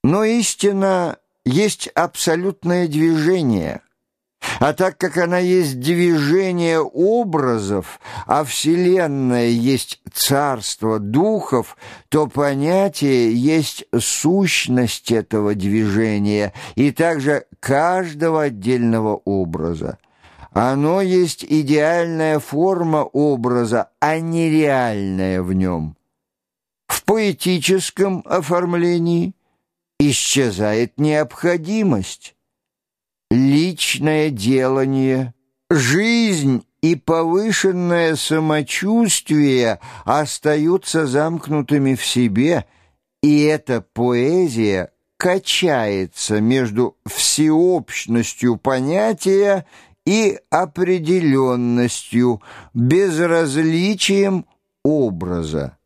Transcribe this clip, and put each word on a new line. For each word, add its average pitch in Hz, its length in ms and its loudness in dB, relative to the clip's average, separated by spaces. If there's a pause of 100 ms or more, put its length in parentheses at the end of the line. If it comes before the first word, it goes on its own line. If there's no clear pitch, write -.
(100)
Но 202 140 2
истина 196 920 0 (260)
есть 175 420 0
абсолютное 175 1000 -2
движение. 151 880 0 (800)
А 147 140 2
так 185 240 -2
как 170 180 -4
она 175 220 0
есть 180 420 0
движение 170 1000 2
образов, 135 1200 -2 (260)
а 147 160 2
Вселенная 147 1040 0
есть 117 540 0 (100)
царство 120 880 -2
духов, 139 760 -2 (320)
то 151 180 0
понятие 143 1040 0
есть 143 520 0 (120)
сущность 127 1160 0
этого 104 420 0
движения 104 960 0 (240)
и 143 160 2
также 151 540 -2 (160)
каждого 160 800 0
отдельного 113 720 0
образа. 82 840 -4 (540)
Оно 139 480 0
есть 180 460 0
идеальная 156 960 0
форма 160 680 0
образа, 123 840 0 (100)
а 156 180 0
не 165 300 -2
реальная 104 920 0
в 90 120 -4
нём. 87 420 -2 (920)
В - 180 -6
поэтическом 190 1200 0
оформлении – 175 1120 0 (720)
исчезает 113 880 0
необходимость. 156 1400 -2 (920)
Личное 151 1040 0
делание, 131 1040 0 (340)
жизнь 165 960 0 (160)
и 170 140 2
повышенное 170 1200 0
самочувствие 151 1600 0 (240)
остаются 151 1000 0
замкнутыми 147 880 0
в 120 100 -4
себе, 123 600 2 (560)
и 147 220 4
эта 151 380 0
поэзия 120 1080 0 (260)
качается 113 1200 -2
между 120 640 0
всеобщностью 147 1500 0
понятия 190 1120 0 (400)
и 208 320 2 (100)
определённостью, 135 1900 0 (320)
безразличием 170 1700 0 (360)
образа. 87 1040 -2